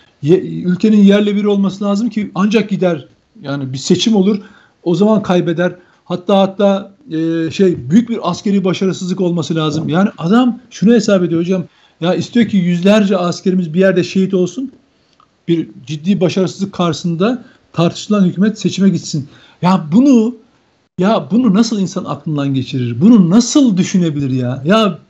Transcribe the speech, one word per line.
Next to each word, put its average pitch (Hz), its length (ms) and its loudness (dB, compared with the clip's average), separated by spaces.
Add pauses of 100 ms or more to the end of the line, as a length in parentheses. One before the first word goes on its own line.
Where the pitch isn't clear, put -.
(220)
ye-, 156 200 2
ülkenin 180 600 2
yerle 202 320 4
bir 202 80 -2
olması 202 400 0
lazım 202 260 -2
ki - 260 -6
ancak 202 340 0
gider. 170 380 -2 (340)
Yani 139 320 -8
bir 135 40 -8
seçim 185 380 0
olur, 196 260 2 (420)
o 170 120 0
zaman 208 280 2
kaybeder. 175 520 0 (300)
Hatta, 180 340 0
hatta, 196 520 0 (200)
e, 165 400 -4
şey, 165 380 0
büyük 233 200 2
bir 226 120 -6
askeri 190 420 -2
başarısızlık 185 580 -4
olması 170 340 -2
lazım. 156 340 -4
Yani 185 280 2
adam 226 420 0 (100)
şunu 220 240 2
hesap 202 300 2
ediyor 165 180 -2
hocam. 180 220 -4 (380)
Ya 170 140 -2
istiyor 226 320 0
ki 202 100 -2
yüzlerce 185 600 2
askerimiz 175 560 -2
bir 175 60 0
yerde 185 240 2
şehit 190 300 -2
olsun. 180 380 -2 (760)
Bir 165 220 -2 (160)
ciddi 156 360 -2
başarısızlık 185 520 -2
karşısında 175 720 -2 (300)
tartışılan 185 520 0
hükümet 202 340 0
seçime 190 300 0
gitsin. 156 400 -4 (320)
Ya 175 300 2
bunu, 240 440 4 (640)
ya 180 320 0
bunu 226 220 2
nasıl 220 260 0
insan 180 260 -6
aklından 143 480 -4
geçirir? 123 480 -4
Bunu 196 280 6
nasıl 240 480 2
düşünebilir 160 520 0
ya? 123 360 -4
Ya 202 340 2 (100)